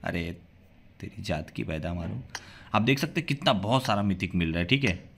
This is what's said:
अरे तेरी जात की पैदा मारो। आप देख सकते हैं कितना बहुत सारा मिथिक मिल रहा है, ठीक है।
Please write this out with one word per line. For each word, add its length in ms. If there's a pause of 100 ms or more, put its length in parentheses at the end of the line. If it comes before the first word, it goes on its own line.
अरे 320 (640)
तेरी 240
जात 260
की 140
पैदा 300
मारो। 300 (500)
आप 80
देख 180
सकते 200
हैं 80
कितना 260
बहुत 320
सारा 180
मिथिक 320
मिल 140
रहा 100
है, 60
ठीक 180
है। 340